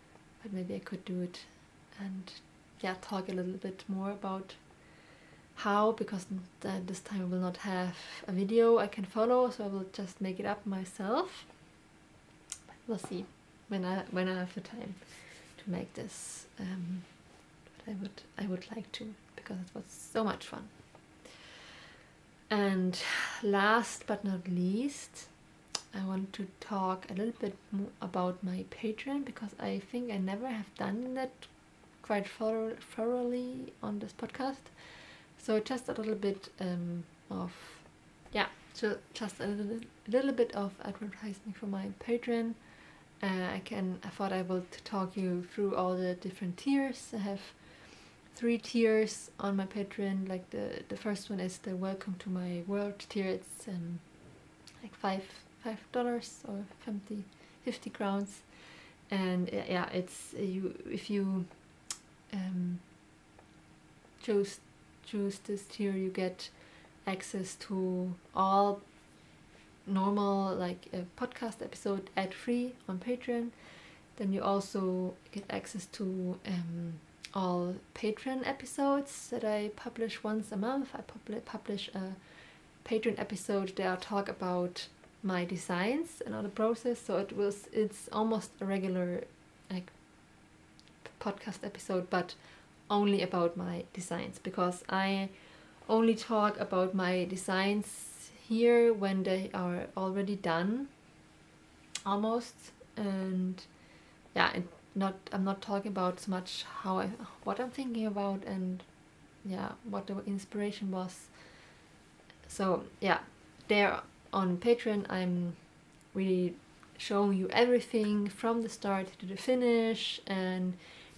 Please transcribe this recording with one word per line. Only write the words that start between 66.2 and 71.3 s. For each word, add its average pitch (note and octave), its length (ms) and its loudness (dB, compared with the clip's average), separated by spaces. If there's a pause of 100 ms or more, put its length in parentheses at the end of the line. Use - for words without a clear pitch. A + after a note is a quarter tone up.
access F#3+ 500 -4
to F#3 580 0 (200)
all G3 460 6 (1040)
normal, G3 720 4
like, F3+ 380 -2
a F3+ 120 -4 (160)
podcast B3 400 -4